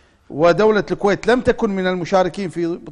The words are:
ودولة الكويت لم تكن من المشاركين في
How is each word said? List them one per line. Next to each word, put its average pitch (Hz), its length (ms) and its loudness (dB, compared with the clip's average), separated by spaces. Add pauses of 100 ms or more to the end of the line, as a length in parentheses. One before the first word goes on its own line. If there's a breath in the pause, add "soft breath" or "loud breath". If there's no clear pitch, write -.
(300 soft breath)
ودولة 175 600 4
الكويت 185 360 -2
لم 240 140 2
تكن 226 300 0
من 190 160 -4
المشاركين 185 640 -2
في 170 320 -6 (120)